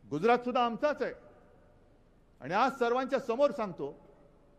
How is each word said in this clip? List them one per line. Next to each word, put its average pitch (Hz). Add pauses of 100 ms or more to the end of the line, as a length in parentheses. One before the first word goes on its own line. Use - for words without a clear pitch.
(100)
गुजरात 220
सुद्धा 240
आमचाच 254
आहे. 180 (1300)
आणि 143
आज 254
सर्वांच्या 254
समोर 269
सांगतो 151 (580)